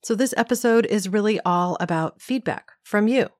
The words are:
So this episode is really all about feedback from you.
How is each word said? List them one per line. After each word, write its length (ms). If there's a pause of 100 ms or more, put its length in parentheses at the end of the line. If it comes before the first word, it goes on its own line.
So 120
this 240
episode 480
is 220
really 360
all 340
about 420
feedback 520 (100)
from 260
you. 200 (120)